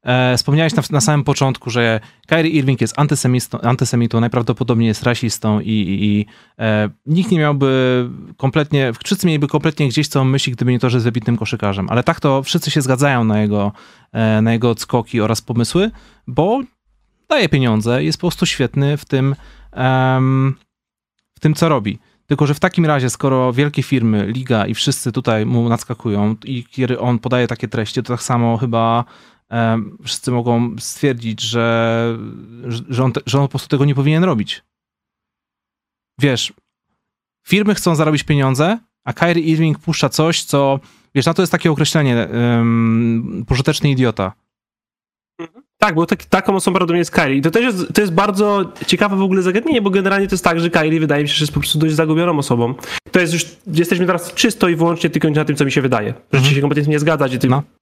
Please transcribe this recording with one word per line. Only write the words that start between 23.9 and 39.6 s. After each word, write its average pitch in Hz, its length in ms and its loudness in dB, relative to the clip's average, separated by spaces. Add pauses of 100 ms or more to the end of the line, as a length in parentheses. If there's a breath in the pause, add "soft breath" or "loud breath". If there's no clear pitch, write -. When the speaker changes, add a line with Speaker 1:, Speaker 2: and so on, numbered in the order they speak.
Speaker 1:
liga 117 400 0
i 110 80 -4
wszyscy - 380 -2
tutaj 113 340 0
mu 117 220 2
nadskakują 110 760 -2
i 123 260 -8
kiedy 120 300 -2
on 120 180 0
podaje 123 280 0
takie 117 220 -6
treści, 117 340 -4
to 123 120 -6
tak - 80 -8
samo 120 340 0
chyba, 113 480 0 (440 soft breath)
em, 113 560 -2
wszyscy - 260 -6
mogą 120 480 0
stwierdzić, 117 640 -4
że, 117 760 0 (480)
że, 117 240 -6
że 127 160 0
on 123 80 2
te-, - 140 -2
że 131 120 0
on 139 60 2
po 131 40 -2
prostu - 200 -8
tego 139 160 2
nie 143 100 2
powinien 151 300 2
robić. 131 380 -2 (1600)
Wiesz, 127 340 0 (920)
firmy 202 280 2
chcą 175 200 0
zarobić 151 280 2
pieniądze, 143 560 2 (260)
a 123 80 -6
Kyrie 170 320 0
Irving 160 340 2